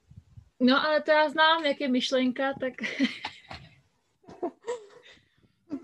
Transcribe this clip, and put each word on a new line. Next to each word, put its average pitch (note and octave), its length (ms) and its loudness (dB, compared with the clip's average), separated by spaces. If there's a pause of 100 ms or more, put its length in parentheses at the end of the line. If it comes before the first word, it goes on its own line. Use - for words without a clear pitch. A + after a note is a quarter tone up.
(600)
No, C4 260 4
ale D4+ 160 2
to D#4 100 0
já D4+ 180 4
znám, D#4 360 2
jak C#4+ 160 -2
je C#4+ 60 -2
myšlenka, B3+ 720 0
tak, B3+ 140 -6
<laughs> - 280 -8 (2750)